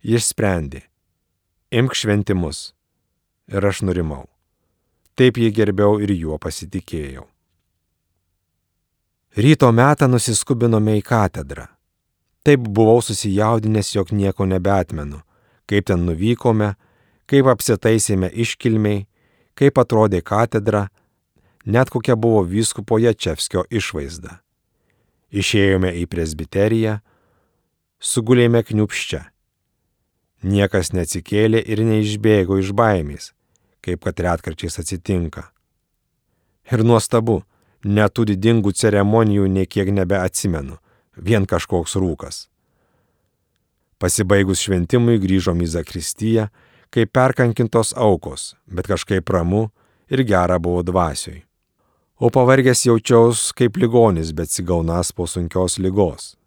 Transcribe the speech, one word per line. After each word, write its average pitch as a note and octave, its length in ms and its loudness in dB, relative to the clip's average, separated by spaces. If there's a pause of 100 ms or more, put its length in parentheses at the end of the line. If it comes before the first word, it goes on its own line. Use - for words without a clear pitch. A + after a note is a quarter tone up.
Jis A2+ 280 0
sprendė: F2 520 -4 (880)
„Imk B2 240 0
šventimus.“ G2 800 -4 (720)
Ir G2 180 -4
aš G2 160 -2
nurimau. E2+ 460 -4 (880)
Taip B2+ 220 4
jį A2+ 140 2
gerbiau G#2 480 2
ir G2+ 120 -2
juo D#2+ 260 -4
pasitikėjau. D#2 880 -10 (2000)
Ryto C3+ 400 4
metą C3+ 320 4
nusiskubinome A2+ 880 0
į G2+ 80 0
katedrą. E2 640 -2 (840)
Taip C3 240 4
buvau A2 320 6
susijaudinęs, G#2+ 880 -2
jog G2+ 240 -2
nieko G2 320 -2
nebeatmenu. F2+ 680 -2 (500)
Kaip G2+ 220 0
ten F2 180 0
nuvykome, G#2+ 640 0 (580)
kaip C#3 240 4
apsitaisėme A2 800 0
iškilmiai, G#2+ 720 -2 (580)
kaip C#3 220 4
atrodė G#2+ 420 2
katedra, G#2 640 -2 (800)
net A#2 260 0
kokia B2 240 0
buvo A2 320 2
vyskupo G#2 480 -2
Jačevskio G2+ 720 -2
išvaizda. F2 720 -8 (1000)
Išėjome F#2+ 640 2
į F2 80 -4
presbiteriją, G2 840 -2 (1040)
sugulėjome A#2 720 2
kniūbsčia. G#2+ 500 -2 (1300)
Niekas G2 480 0
neatsikėlė G#2 640 0
ir A2 240 -2
neišbėgo G#2 800 2
iš G2 80 -6
baimės, G2 600 0 (500)
kaip F2+ 240 -6
kad F2 220 -6
retkarčiais E2+ 500 -6
atsitinka. F2 720 -6 (1200)
Ir A2 160 2
nuostabu, A2+ 540 2 (440)
net G#2 320 2
tų A#2 160 0
didingų G2+ 400 2
ceremonijų G#2 800 2
nė F#2+ 180 0
kiek G2 240 -2
nebeatsimenu, F2+ 840 -2 (360)
vien G2 300 0
kažkoks F2 560 -4
rūkas. - 460 -6 (1500)
Pasibaigus F#2+ 640 0
šventimui A2+ 560 2
grįžom F#2 420 0
į E2 60 -2
zakristiją, G#2 800 -4 (420)
kaip A2+ 240 0
perkankintos A#2+ 840 0
aukos, F#2+ 600 -2 (100)
bet F2+ 240 -8
kažkaip F#2 400 -2
ramu F#2+ 400 0 (400)
ir C3 160 0
gera F2+ 340 2
buvo F2 240 -2
dvasioj. E2+ 600 -4 (760)
O A#2+ 140 0
pavargęs B2+ 560 2
jaučiaus A#2 680 4
kaip A#2+ 240 0
ligonis, A2+ 560 2
bet D#2+ 160 -6
sigaunas E2+ 600 -2
po F2 160 -8
sunkios F2+ 500 -4
ligos. F#2+ 580 -2 (100)